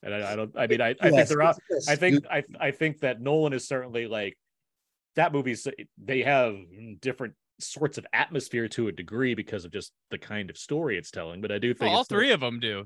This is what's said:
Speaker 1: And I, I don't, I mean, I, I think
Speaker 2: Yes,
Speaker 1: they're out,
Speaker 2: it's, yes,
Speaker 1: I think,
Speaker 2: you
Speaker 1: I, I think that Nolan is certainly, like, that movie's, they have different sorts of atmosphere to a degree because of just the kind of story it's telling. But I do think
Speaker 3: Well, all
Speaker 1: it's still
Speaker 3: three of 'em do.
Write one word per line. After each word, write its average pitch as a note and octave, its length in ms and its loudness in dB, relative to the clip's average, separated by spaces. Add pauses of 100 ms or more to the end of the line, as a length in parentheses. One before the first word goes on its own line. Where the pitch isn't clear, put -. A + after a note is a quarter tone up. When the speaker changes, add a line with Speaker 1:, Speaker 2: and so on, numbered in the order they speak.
Speaker 1:
And G#2 100 -8
I, G#2 200 -4
I - 20 -2
don't, A2 200 -4
I A#2+ 120 0
mean, B2 140 4
I, A#2 80 4
I B2 40 0
think C#3+ 240 6
Speaker 2:
Yes, - 120 6
Speaker 1:
they're D3 120 2
out, D#3+ 140 6 (140)
Speaker 2:
it's, D3 180 -2
yes, - 0 -
Speaker 1:
I D3 80 4
think, F3+ 200 4
Speaker 2:
you C#3+ 140 2
Speaker 1:
I, D3 140 -2 (160)
I C#3+ 120 0
think D3+ 280 -2
that B2 220 -2
Nolan D3 320 2
is B2+ 140 -6
certainly, B2 400 -4
like, G#2 300 -6 (760)
that D#3+ 160 4
movie's, C3 340 -2 (320)
they B2+ 260 -2
have B2 340 4 (420)
different B2+ 360 -6 (220)
sorts - 400 -4
of - 140 -10
atmosphere A#2+ 560 -2
to A2 220 -2
a - 20 -6
degree A2 420 -2
because G#2+ 300 -6
of F2 80 -14
just F#2 220 -10 (180)
the A2 60 -8
kind G#2 320 -8
of - 80 -16
story C#3+ 400 -4
it's E2+ 120 -8
telling. E2+ 300 -10
But G#2 140 -4
I - 40 -2
do A#2+ 160 0
think - 140 -4
Speaker 3:
Well, G3 80 4
all A#3+ 60 4
Speaker 1:
it's - 80 -4
still G#3 80 0
Speaker 3:
three B3+ 140 4
of D#3+ 120 2
'em A#2+ 160 -2
do. G#2+ 260 -2